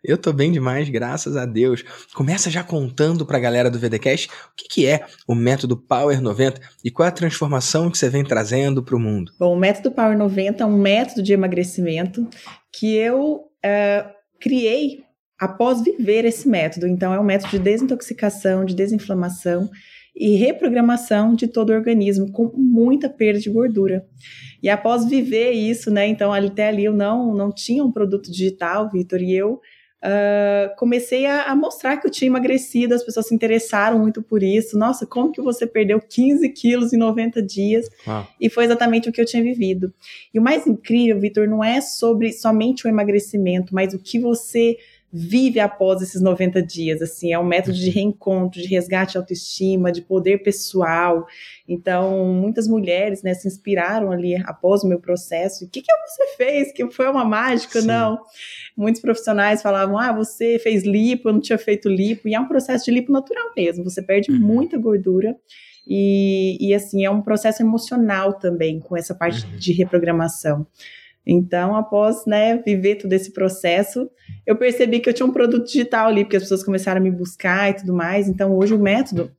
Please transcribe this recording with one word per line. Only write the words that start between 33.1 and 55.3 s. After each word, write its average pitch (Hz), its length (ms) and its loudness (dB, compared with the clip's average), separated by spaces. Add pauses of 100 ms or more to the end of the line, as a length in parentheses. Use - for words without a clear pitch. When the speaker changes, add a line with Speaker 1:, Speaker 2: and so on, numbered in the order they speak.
Speaker 2:
se 233 80 2
interessaram 226 640 2
muito 220 200 0
por 214 220 0
isso. 208 340 0
"Nossa, 233 300 0
como 254 240 -2
que 302 100 -10
você 240 240 -2
perdeu 214 360 0
quinze 277 480 2
quilos 240 440 0
em 233 40 2
noventa 226 440 0
dias?" 208 480 0 (160)
Speaker 1:
Uau. 107 220 -6 (140)
Speaker 2:
E 226 100 2
foi 233 140 2
exatamente 233 440 2
o 233 40 -4
que 233 80 -4
eu 233 40 4
tinha 233 200 0
vivido. 190 500 -2 (400)
E 220 60 2
o - 20 6
mais 302 240 2
incrível, 226 540 2
Vitor, 208 260 2
não 214 160 0
é 240 180 2
sobre 226 520 0
somente 226 520 0
o 240 40 0
emagrecimento, 202 840 0
mas 190 220 0
o 185 60 -8
que - 180 -6
você 233 580 0 (380)
vive 220 460 0
após 190 400 0
esses 185 220 -2
noventa 185 400 2
dias, 165 400 -4
assim, 165 320 -4
é 170 40 0
um 175 60 0
método 180 320 0
de 185 120 -2
Speaker 1:
Uhum. 180 40 0
Speaker 2:
reencontro, 190 720 -2
de 180 40 -8
resgate 185 520 -2
à - 20 -2
autoestima, 185 720 -2
de 170 80 -6
poder 190 420 0
pessoal. 175 840 0 (420)
Então, 185 640 -2
muitas 208 340 0
mulheres, 196 560 0
né, 185 120 -2
se 180 120 -8
inspiraram 190 640 -2
ali 175 240 -2 (120)
após 202 360 2
o 190 60 0
meu 175 100 2
processo. 180 680 -4